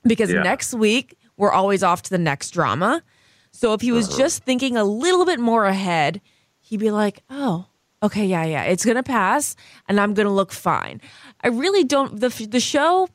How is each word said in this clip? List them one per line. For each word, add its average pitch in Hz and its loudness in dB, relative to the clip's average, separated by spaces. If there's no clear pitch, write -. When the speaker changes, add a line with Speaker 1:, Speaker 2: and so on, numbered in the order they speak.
Speaker 1:
Because 220 2
Speaker 2:
Yeah. 170 0
Speaker 1:
next 262 -2
week, 220 0
we're 202 2
always 196 2
off 175 2
to - -14
the 190 -2
next 156 -2
drama. 170 0
So 220 0
if 214 -2
he 240 0
was 233 2
Speaker 2:
Uh-huh. - -6
Speaker 1:
just 277 0
thinking 254 0
a 214 2
little 320 2
bit 330 0
more 226 2
ahead, 185 0
he'd 214 -8
be 214 0
like, 208 -2
"Oh, 240 -4
okay, 208 -2
yeah, 170 -2
yeah, 147 -4
it's 175 -2
gonna 247 0
pass, 247 -2
and 202 0
I'm 208 0
gonna 202 0
look 196 0
fine." - -4
I - 0
really 330 2
don't, 269 0
the, 247 0
the 247 0
show 339 2